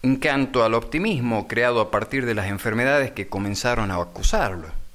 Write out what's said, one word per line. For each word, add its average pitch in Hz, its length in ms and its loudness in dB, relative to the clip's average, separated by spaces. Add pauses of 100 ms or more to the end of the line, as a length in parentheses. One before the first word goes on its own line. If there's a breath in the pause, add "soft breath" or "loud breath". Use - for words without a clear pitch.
un 131 180 2
canto 135 440 2
al 113 120 4
optimismo 120 720 0
creado 120 320 2
a 107 100 2
partir 110 340 0
de 113 120 0
las 101 100 -2
enfermedades 120 640 0
que 98 160 -8
comenzaron 101 640 -2
a 90 60 -2
acusarlo. 90 720 0 (260)